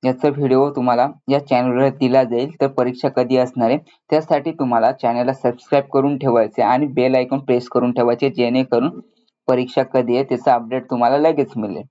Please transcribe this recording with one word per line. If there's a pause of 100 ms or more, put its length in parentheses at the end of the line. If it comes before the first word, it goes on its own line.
याचा
व्हिडिओ
तुम्हाला (240)
या
चॅनलवर
दिला
जाईल. (100)
तर
परीक्षा
कधी
असणार
आहे (320)
त्यासाठी
तुम्हाला
चॅनलला
सबस्क्राईब
करून
ठेवायचे
आणि
बेल
आयकॉन
प्रेस
करून
ठेवायचे,
जेणेकरून (480)
परीक्षा
कधी
आहे
त्याचा
अपडेट
तुम्हाला
लगेच
मिळेल.